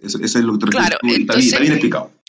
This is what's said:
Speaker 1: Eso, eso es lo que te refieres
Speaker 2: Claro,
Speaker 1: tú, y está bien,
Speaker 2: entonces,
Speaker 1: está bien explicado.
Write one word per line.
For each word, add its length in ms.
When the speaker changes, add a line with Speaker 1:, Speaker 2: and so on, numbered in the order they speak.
Speaker 1:
Eso, 200
eso 160
es 60
lo 100
que 40
te 80
refieres 220
Speaker 2:
Claro, 120
Speaker 1:
tú, 60
y 40
está 60
bien, 60
Speaker 2:
entonces, 240
Speaker 1:
está 140
bien 140
explicado. 380